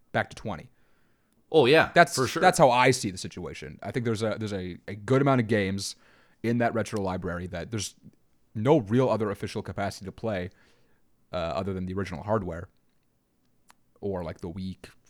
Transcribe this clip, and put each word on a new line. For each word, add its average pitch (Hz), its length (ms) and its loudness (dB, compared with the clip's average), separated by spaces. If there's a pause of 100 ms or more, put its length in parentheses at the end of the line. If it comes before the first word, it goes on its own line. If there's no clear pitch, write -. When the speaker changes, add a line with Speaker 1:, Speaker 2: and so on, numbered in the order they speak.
(100)
Speaker 1:
back 110 200 0
to - 60 -16
twenty. 95 340 -10 (800)
Speaker 2:
Oh, 151 160 8
yeah, 147 280 6
Speaker 1:
That's, 175 200 6
Speaker 2:
for 131 120 2
sure. 165 160 -2
Speaker 1:
that's 180 160 6
how 143 120 8
I 127 200 6
see 110 200 0
the 90 80 -10
situation. 76 640 -12
I 101 80 -8
think 120 140 -4
there's 113 180 -2
a, 107 160 0
there's 107 140 -4
a, 92 240 -6 (120)
a 104 60 -10
good 117 280 2
amount 135 180 4
of 110 60 0
games 98 500 0 (460)
in 117 160 0
that 117 160 0
retro 107 260 -2
library 90 480 -4
that 87 220 -10
there's 107 240 -6 (600)
no 131 240 4
real 117 300 2
other 107 220 0
official 101 320 -6
capacity 98 440 -6
to 95 60 -10
play, 95 380 -6 (840)
uh, - 40 -8
other 87 360 -4
than 92 140 -6
the 92 80 -6
original 90 300 -6
hardware 92 440 -4 (1300)
or, 92 240 -6
like, 82 160 -10
the 92 80 -8
Wii 92 300 -8 (320)